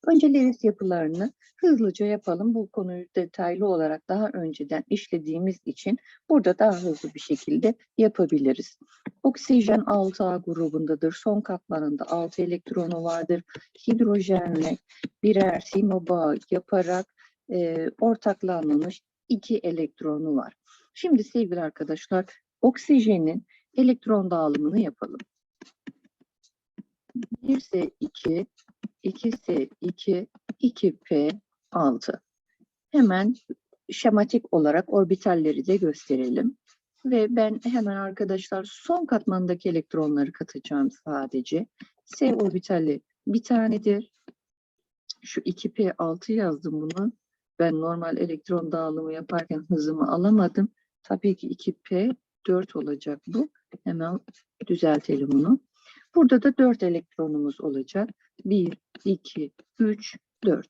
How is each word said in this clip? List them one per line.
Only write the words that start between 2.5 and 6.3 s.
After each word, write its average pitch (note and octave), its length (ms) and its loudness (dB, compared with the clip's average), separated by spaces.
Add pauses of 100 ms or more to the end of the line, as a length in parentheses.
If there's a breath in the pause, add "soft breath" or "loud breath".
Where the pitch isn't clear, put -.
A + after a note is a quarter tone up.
Bu G#3+ 160 -4
konuyu F3+ 360 -8 (100)
detaylı F3 500 -2
olarak D#3 420 -2
daha G#3 240 -2
önceden D#3+ 580 -6
işlediğimiz F3 760 -4
için - 340 -4 (300 soft breath)
burada F#3+ 300 4